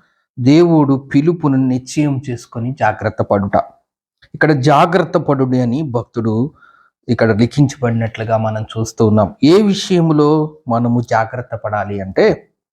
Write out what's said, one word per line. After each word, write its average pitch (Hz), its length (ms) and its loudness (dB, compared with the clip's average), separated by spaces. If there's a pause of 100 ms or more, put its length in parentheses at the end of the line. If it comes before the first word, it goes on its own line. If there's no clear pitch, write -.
(380)
దేవుడు 147 560 4 (200)
పిలుపును 156 420 0
నిశ్చయం 131 760 -2
చేసుకొని 120 500 -8
జాగ్రత్త 107 420 -2
పడుట. 101 340 0 (800)
ఇక్కడ 151 180 2
జాగ్రత్త 156 640 2
పడుడి 131 440 0
అని 123 220 -2
భక్తుడు 113 520 -4 (760)
ఇక్కడ 113 280 2
లిఖించబడినట్లుగా 117 1000 0
మనం 110 260 -4
చూస్తూ 113 440 -2
ఉన్నాం. 104 280 2 (100)
ఏ 180 180 6
విషయంలో 156 920 0 (120)
మనము 120 320 0
జాగ్రత్త 117 540 -4
పడాలి 101 460 -6
అంటే 127 480 0 (240)